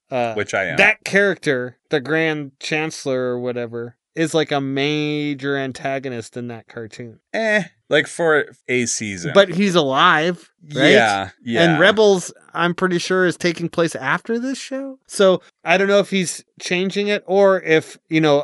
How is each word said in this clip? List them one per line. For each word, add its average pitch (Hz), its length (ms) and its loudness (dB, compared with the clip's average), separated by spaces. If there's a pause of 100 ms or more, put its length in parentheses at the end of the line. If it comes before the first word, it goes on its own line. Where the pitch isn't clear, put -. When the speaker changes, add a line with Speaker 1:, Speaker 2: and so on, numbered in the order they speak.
Speaker 1:
uh, 120 260 -2
Speaker 2:
which 104 180 -4
I 98 140 0
am. 80 100 -4
Speaker 1:
that 214 260 2
character, 151 760 -2 (120)
the 151 100 0
Grand 151 640 -4
Chancellor 156 580 -4
or 123 220 -4
whatever, 120 560 -8 (180)
is, 160 180 -2
like, 160 180 0
a 143 100 0
major 143 960 -4
antagonist 135 800 -6
in 120 100 -10
that 117 200 -16
cartoon. 117 520 -16 (140)
Speaker 2:
Eh, 214 320 0 (220)
like, 147 200 2
for 156 380 0 (220)
a 123 200 0
season. 107 440 -6
Speaker 1:
But 196 180 6
he's 180 260 0
alive, 160 760 2 (220)
right? 143 160 4
Speaker 2:
Yeah, 98 400 4 (140)
yeah. 117 180 0
Speaker 1:
And 170 180 4
Rebels, 202 540 4 (180)
I'm 170 220 -2
pretty 180 240 0
sure, 185 300 0
is 160 100 -2
taking 170 320 -4
place 170 260 -2
after 160 440 -4
this 254 180 -6
show. 269 480 -10
So 185 380 2 (200)
I 170 140 0
don't 196 100 0
know 202 120 4
if 190 100 -2
he's 190 340 -4 (160)
changing 196 500 -2
it 208 180 -2
or 190 340 4
if, 160 380 0 (100)
you 160 100 2
know, 147 240 4